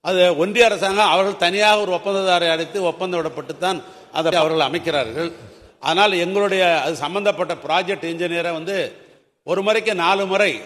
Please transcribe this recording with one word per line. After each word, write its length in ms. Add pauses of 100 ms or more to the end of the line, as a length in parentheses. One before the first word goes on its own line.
அது 160 (160)
ஒன்றிய 320
அரசாங்கம் 440
அவர்கள் 320
தனியாக 380
ஒரு 100
ஒப்பந்ததாரை 580
அழைத்து 320
ஒப்பந்தம் 380
விடப்பட்டு 380
தான் 200 (340)
அதை 240
அவர்கள் 320
அமைக்கிறார்கள். 640 (520)
ஆனால் 300
எங்களுடைய 520 (160)
அது 160
சம்பந்தப்பட்ட 580
ப்ராஜெக்ட் 560
இன்ஜினியரை 420
வந்து 240 (720)
ஒரு 160
முறைக்கு 320
நாலு 320
முறை 240 (160)